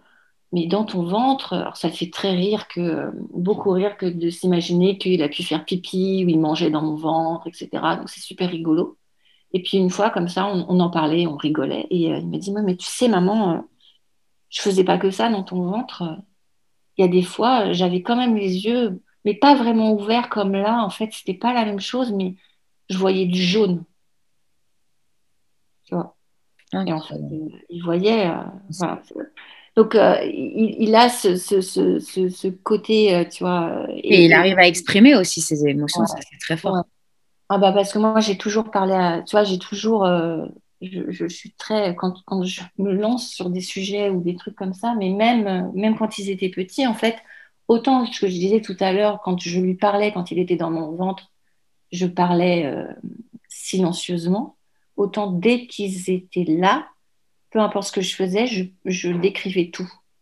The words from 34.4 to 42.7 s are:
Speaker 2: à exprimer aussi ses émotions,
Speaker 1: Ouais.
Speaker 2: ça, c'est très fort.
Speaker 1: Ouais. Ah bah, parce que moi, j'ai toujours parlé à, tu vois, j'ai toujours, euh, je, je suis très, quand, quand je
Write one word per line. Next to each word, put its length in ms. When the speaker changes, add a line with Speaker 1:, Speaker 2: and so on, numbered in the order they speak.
Speaker 2:
à 80
exprimer 500
aussi 260
ses 260
émotions, 340
Speaker 1:
Ouais. 60
Speaker 2:
ça, 140
c'est 180
très 160
fort. 200
Speaker 1:
Ouais. 60
Ah 80
bah, 160
parce 180
que 80
moi, 220
j'ai 160
toujours 340
parlé 220
à, 280
tu 100
vois, 120
j'ai 160
toujours, 460
euh, 400
je, 300
je 140
suis 260
très, 440
quand, 180
quand 180
je 180